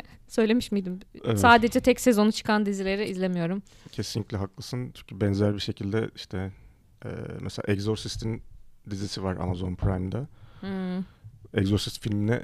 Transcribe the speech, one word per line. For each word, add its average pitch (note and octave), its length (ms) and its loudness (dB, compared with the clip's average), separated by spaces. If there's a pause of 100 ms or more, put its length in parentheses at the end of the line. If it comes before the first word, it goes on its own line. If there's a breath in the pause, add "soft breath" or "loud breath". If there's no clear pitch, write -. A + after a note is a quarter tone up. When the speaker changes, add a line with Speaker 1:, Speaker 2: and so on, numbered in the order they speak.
(120)
Speaker 1:
<laughs> - 160 -20
Söylemiş A3+ 440 2
miydim? F#3 280 -4 (260)
Speaker 2:
Evet. A2 140 2
Speaker 1:
Sadece A#3 400 8
tek B3 200 4
sezonu G#3+ 320 6
çıkan G#3+ 340 0
dizileri G3 440 -2
izlemiyorum. F#3 520 -2 (300 soft breath)
Speaker 2:
Kesinlikle G#2+ 460 -4
haklısın. B2 560 -6
Çünkü - 280 -10
benzer G2+ 340 4
bir G2+ 40 -6
şekilde G#2 560 -4
işte, F#2+ 360 -8 (540 soft breath)
e, A#2 40 -10 (320)
mesela - 320 -4
Exorcist'in G#2+ 680 -4 (460)
dizisi G2 340 -8
var F#2 140 -2
Amazon F2+ 380 -4
Prime'da. G2 520 -2 (320 soft breath)
Speaker 1:
Hmm. F#3+ 440 -6 (500 soft breath)
Speaker 2:
Exorcist G2+ 480 0
filmine, G#2+ 420 0